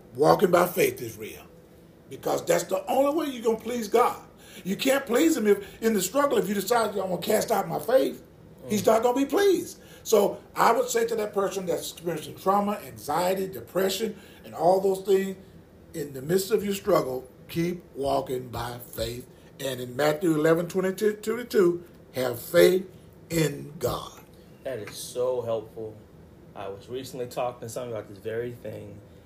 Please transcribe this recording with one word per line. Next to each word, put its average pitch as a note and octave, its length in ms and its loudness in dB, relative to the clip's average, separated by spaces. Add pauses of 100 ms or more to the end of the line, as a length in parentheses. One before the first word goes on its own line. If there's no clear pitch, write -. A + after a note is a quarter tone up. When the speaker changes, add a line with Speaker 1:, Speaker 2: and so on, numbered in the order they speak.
(160)
Speaker 1:
walking E3 360 6
by F3 160 6
faith C#3+ 340 0
is A2 160 -10
real. - 240 -14 (680)
Because - 360 -4
that's E3+ 200 4
the F#3+ 240 -4
only C#4 260 4
way D4+ 180 -2
you're A#3 100 -10
gonna A3+ 140 2
please A3+ 300 -6
God. A3+ 320 4 (440)
You F#3+ 120 -4
can't C4+ 300 2
please C4+ 300 4
him G#3+ 120 0
if, G3+ 100 6 (240)
in A3+ 120 2
the G3 80 2
struggle, C4 360 2
if F3+ 100 0
you G#3 60 -2
decide, A3 380 0
"I'm G3 40 -6 (140)
gonna F3 80 -2
cast G#3+ 340 0
out G3 160 0
my D3 120 -4
faith," - 420 2 (480)
he's G3+ 140 0
Speaker 2:
Mm. - 40 -4
Speaker 1:
not A3+ 160 6
gonna B3 140 2
be C#4 80 0
pleased. G4+ 520 2 (260)
So - 340 2 (180)
I G3+ 160 4
would A#3+ 160 2
say A3+ 200 0
to A3+ 80 -4
that G#3 180 -2
person F#3+ 320 -2
that's D#3+ 260 -4
experiencing D3+ 440 -8
trauma, G3+ 500 0
anxiety, F3 640 -2
depression, F#3+ 680 -2 (300)
and A2+ 80 -18
all F#3 260 4
those F#3+ 220 2
things, F#3+ 340 2 (600)
in C#3+ 180 -8
the C3 80 -12
midst F3+ 300 0
of G#3+ 120 2
your G3+ 120 -2
struggle, C3+ 520 0 (220)
keep F3 340 -4 (120)
walking C3+ 520 -2
by A#2+ 300 -8 (160)
faith. A#2 320 -8 (340)
And C3 220 -6
in B2 140 -10
Matthew D3+ 400 2
eleven E3 320 4
twenty-two F#3+ 540 0
to A3+ 220 -4
two, F3 400 4 (300)
have B2 260 -4
faith F3+ 460 4 (440)
in C#3+ 500 -2
God. - 420 -4 (420)
Speaker 2:
That C3 160 -8
is G2+ 160 -14
so B2+ 460 -4
helpful. A2+ 520 -6 (600)
I G2 140 -10
was G2 180 -12
recently B2 400 -8
talking B2 400 -6
to - 20 -12
someone B2 220 -8
about G#2+ 160 -8
this G#2 100 -18
very A2+ 360 -6 (100)
thing, G#2 320 -12 (300)